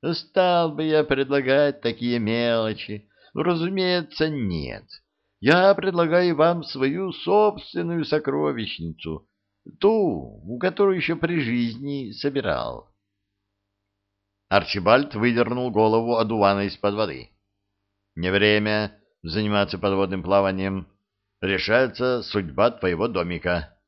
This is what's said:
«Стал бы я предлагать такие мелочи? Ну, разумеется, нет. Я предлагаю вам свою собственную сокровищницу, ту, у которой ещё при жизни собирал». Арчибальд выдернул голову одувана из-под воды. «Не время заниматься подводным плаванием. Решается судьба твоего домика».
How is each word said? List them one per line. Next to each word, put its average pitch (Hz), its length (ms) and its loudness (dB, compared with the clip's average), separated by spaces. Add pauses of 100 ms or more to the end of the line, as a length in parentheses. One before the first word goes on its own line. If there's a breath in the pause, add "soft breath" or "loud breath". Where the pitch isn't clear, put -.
(120)
«Стал 170 600 2
бы 151 80 -6
я 156 220 2
предлагать 139 760 2
такие 120 380 -2
мелочи? 110 880 -2 (240 soft breath)
Ну, - 100 -4
разумеется, 175 880 0
нет. 87 560 -4 (560)
Я 180 340 6
предлагаю 175 640 2
вам 165 280 2
свою 139 480 -2
собственную 175 920 0
сокровищницу, 123 1200 -4 (520)
ту, 160 680 0
у 117 140 -10
которой 190 380 0
ещё 165 200 -2
при 165 240 -2
жизни 120 720 -4
собирал». 78 800 -4 (1600)
Арчибальд 101 600 2
выдернул 117 560 0
голову 113 480 2
одувана 101 480 2
из-под 101 280 -2
воды. 80 360 -6 (840)
«Не 87 160 -2
время 107 680 2 (220)
заниматься 101 560 0
подводным 95 440 0
плаванием. 95 680 0 (520)
Решается 117 840 0
судьба 95 480 0
твоего 90 380 -2
домика». 87 680 -4 (140)